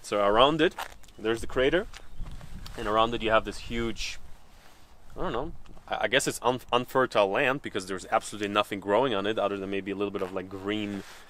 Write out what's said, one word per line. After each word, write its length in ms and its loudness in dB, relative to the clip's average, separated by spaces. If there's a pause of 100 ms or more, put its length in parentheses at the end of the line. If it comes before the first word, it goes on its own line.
So 240 2
around 360 6
it, 140 2 (420)
there's 240 -2
the 60 -4
crater, 400 2 (880)
and 100 -4
around 260 4
it 80 -2
you 100 0
have 140 6
this 140 -6
huge, 600 -4 (960)
I 60 -6
don't 120 -2
know, 180 -4 (360)
I, 140 -4
I 60 0
guess 200 2
it's 140 -4
un-, 200 2 (120)
unfertile 560 4
land 320 2
because 240 -6
there's 260 -6
absolutely 380 0
nothing 300 0
growing 340 4
on 120 0
it 120 2
other 200 2
than 120 -6
maybe 220 -4
a 40 -2
little 160 -2
bit 100 -4
of, 120 -4
like, 160 -6
green 540 -4 (260)